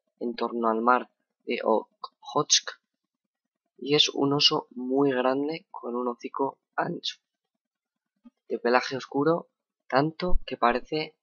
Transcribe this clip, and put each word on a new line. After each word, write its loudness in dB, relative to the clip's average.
en -6
torno -2
al 0
mar 2
de -4
Okhotsk -2
y -2
es 4
un 0
oso 2
muy 0
grande -2
con -8
un -2
hocico -6
ancho, -6
de -6
pelaje 2
oscuro, -2
tanto 2
que -10
parece -2